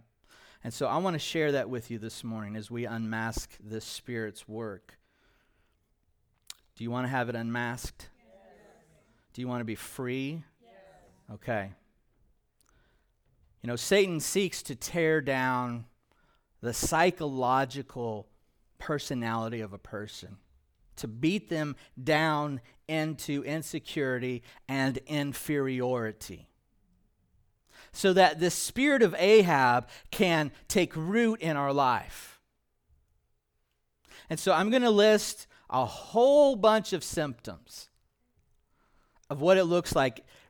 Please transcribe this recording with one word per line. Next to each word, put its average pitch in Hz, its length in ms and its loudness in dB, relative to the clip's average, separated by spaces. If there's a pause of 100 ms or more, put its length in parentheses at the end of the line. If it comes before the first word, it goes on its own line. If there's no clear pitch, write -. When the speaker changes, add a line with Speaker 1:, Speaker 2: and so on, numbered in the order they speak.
(640)
Speaker 1:
And 117 100 -8
so 139 140 -2
I 120 100 0
wanna 175 220 0
share 156 320 -2
that 113 180 0
with 123 220 -8
you 117 80 -8
this 110 240 -12
morning 107 320 -8
as 107 160 -10
we 120 140 -6
unmask 113 800 -6
this 107 220 -10
spirit's 110 640 -10
work. 107 500 -12 (1800)
Do - 80 -14
you 117 80 -6
wanna 123 160 -4
have 123 220 0
it 120 60 -4
unmasked? 120 760 -6 (140)
Speaker 2:
Yes. - 600 -20 (500)
Speaker 1:
Do 123 80 -12
you 127 60 -6
wanna 123 160 -4
be 107 120 -6
free? 135 680 -8 (180)
Speaker 2:
Yes. - 100 -20 (640)
Speaker 1:
Okay. 101 380 -6 (1900)
You 113 60 -14
know, 120 80 -6
Satan 185 440 2
seeks - 440 -2
to 139 120 -10
tear 160 460 0
down 127 640 -2 (760)
the 120 120 -4
psychological 131 1500 -2 (520)
personality 117 840 -4
of 101 120 -10
a 98 60 -14
person, 101 580 -14 (600)
to 123 100 -8
beat 147 420 -2
them 151 260 -2 (260)
down 147 600 0 (260)
into 156 560 -4
insecurity 131 1000 -4 (240)
and 135 300 -2 (100)
inferiority, 131 1400 -4 (1400)
so 190 220 2
that 165 260 6
the 170 120 2
spirit 269 500 2
of 190 160 4
Ahab 160 680 6 (240)
can 165 400 2 (160)
take 175 280 0
root 220 460 0
in 160 160 0
our 139 160 0
life. - 680 -2 (1900)
And 160 100 -6
so 190 140 2
I'm 185 160 2
gonna 240 220 4
list 208 560 4 (220)
a 127 160 0
whole 277 680 6
bunch 214 380 4
of 165 100 -2
symptoms - 840 -8 (1400)
of 143 120 -6
what 185 160 8
it 185 80 4
looks 175 300 2
like 135 300 2 (240)